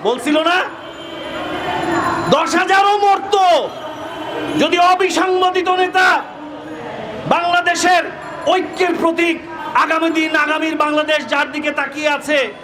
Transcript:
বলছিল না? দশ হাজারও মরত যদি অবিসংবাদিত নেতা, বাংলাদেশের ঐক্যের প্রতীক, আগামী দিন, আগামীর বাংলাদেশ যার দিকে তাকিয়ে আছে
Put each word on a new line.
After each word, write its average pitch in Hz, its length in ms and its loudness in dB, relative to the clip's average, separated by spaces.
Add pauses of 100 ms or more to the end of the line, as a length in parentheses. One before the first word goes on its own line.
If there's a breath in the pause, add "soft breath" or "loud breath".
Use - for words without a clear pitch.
বলছিল 254 360 2
না? 339 240 2 (1700)
দশ 311 260 4
হাজারও 381 420 4
মরত 403 400 2 (1200)
যদি 339 200 2
অবিসংবাদিত 370 880 2
নেতা, 370 520 2 (1040)
বাংলাদেশের 349 760 2 (440)
ঐক্যের 349 520 0
প্রতীক, 330 400 0 (340)
আগামী 320 360 2
দিন, 311 260 0
আগামীর 311 400 0
বাংলাদেশ 302 520 0
যার 294 240 -2
দিকে 302 200 -4
তাকিয়ে 294 380 -4
আছে 285 440 0 (100)